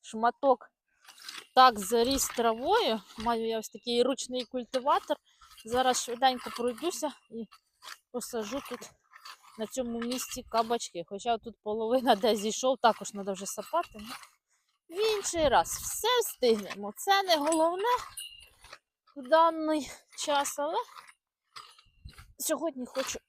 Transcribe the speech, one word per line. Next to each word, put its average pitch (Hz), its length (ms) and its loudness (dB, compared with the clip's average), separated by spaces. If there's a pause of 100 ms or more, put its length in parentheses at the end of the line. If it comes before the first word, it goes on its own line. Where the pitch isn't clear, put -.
шматок 233 680 2 (840)
так 254 240 8
заріс 233 500 2
травою. 240 720 2 (180)
Маю 226 300 -2
я 226 100 -2
ось 214 100 -8
такий 240 340 0
ручний 254 420 -2
культиватор. 262 720 -2 (480)
Зараз 247 400 2
швиденько 247 520 0
пройдуся 247 560 -4 (180)
і 226 180 -10 (640)
посажу 240 560 -6
тут - 220 -12 (680)
на 220 80 -4
цьому 233 340 -6
місці 240 500 -6
кабачки. 226 580 -2
Хоча 220 300 -2
тут 214 240 -14
половина 226 520 2
де 214 220 4
зійшов, 220 420 0
також 214 320 2
треба 202 220 -8
вже 190 140 -8
сапати. 311 480 -4
Ну, 214 120 -14 (880)
в 427 200 2
інший 330 320 0
раз 180 200 4
все - 400 -4 (120)
встигнемо. 208 760 0
Це 392 260 2
не 359 140 2
головне 339 600 2 (1200)
в 254 120 -14
даний 311 600 4 (280)
час, 285 400 -2
але 311 180 -4 (1600)
сьогодні 269 480 -4
хочу - 320 -6 (100)